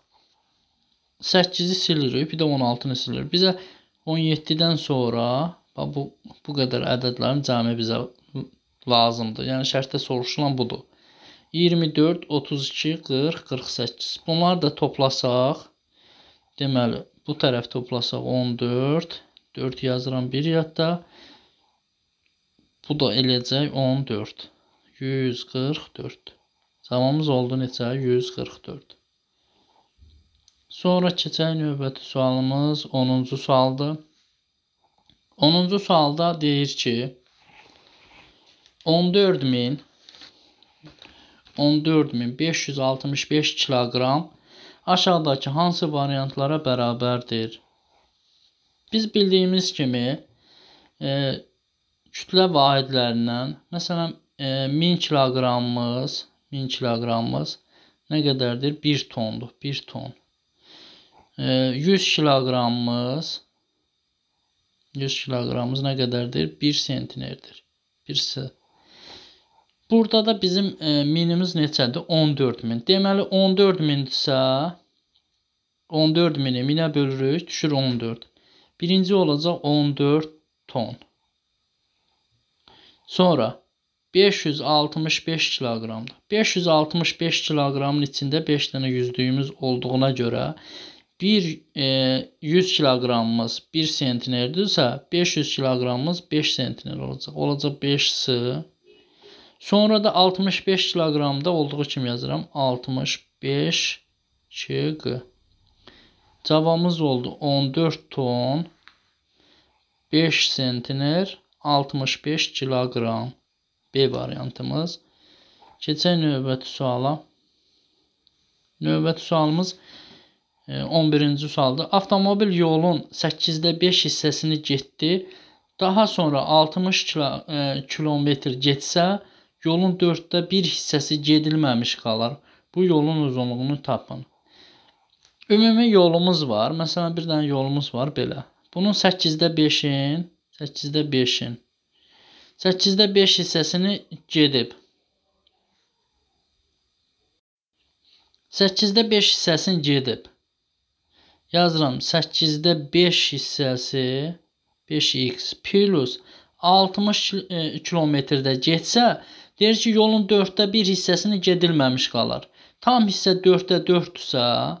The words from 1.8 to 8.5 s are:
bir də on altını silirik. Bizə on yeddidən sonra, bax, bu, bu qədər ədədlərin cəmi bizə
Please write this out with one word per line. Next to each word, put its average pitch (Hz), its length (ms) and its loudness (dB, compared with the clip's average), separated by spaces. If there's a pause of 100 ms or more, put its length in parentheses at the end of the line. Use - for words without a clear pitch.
bir 165 80 -6
də 156 80 2
on 135 160 2
altını 120 320 -2
silirik. 127 340 -8
Bizə 185 240 2 (520)
on 160 140 -2
yeddidən 160 600 0
sonra, 120 460 -2 (440)
bax, 143 240 -8
bu, 143 120 -6 (380)
bu 147 120 -8
qədər 127 320 -2
ədədlərin 127 560 -2
cəmi 117 320 0
bizə 113 240 -2 (840)